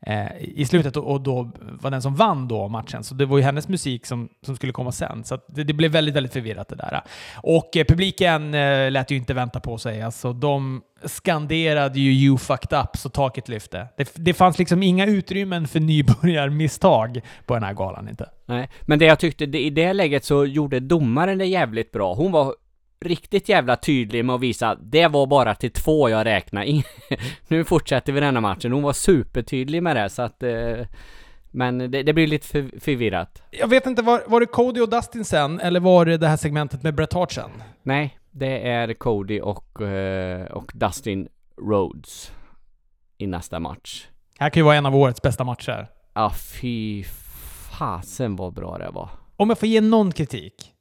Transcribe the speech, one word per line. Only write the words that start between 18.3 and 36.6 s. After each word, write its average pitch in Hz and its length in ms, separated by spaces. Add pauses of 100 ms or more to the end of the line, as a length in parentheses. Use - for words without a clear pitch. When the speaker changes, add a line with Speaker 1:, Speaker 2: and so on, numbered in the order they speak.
Speaker 2:
Nej, 123 240 (120)
men 151 180
det 160 60
jag 156 140
tyckte, 156 260
det, 143 140
i 135 100
det 165 240
läget 151 320
så 143 200
gjorde 139 340
domaren 151 580
det 190 80
jävligt 135 460
bra. 98 220
Hon 156 180
var 143 240 (500)
riktigt 175 440
jävla 135 260
tydlig 120 500
med 127 100
att 123 60
visa, 117 340
"Det 143 320
var 143 200
bara 127 280
till 120 160
två 151 380
jag 110 160
räknade. 101 400
Ing-, 143 180 (260)
<laughs> - 380
nu 160 160
fortsätter 147 500
vi 139 60
denna 139 220
matchen." 104 300
Hon 139 120
var 143 100
supertydlig 143 880
med 165 120
det, 101 140
så - 120
att... 120 220
Eh, 123 80 (1000)
men 127 260 (140)
det, 135 120
det 151 100
blir 160 140
lite 151 200
för-, 135 320
förvirrat. 110 640 (100)
Speaker 1:
Jag - 160
vet 254 180
inte, 247 160
var, 233 260
var 226 120
det 240 60
Cody 240 360
och 226 80
Dustin 233 360
sen, 156 340
eller 180 200
var 180 260
det 165 120
det 160 100
här 156 100
segmentet 147 460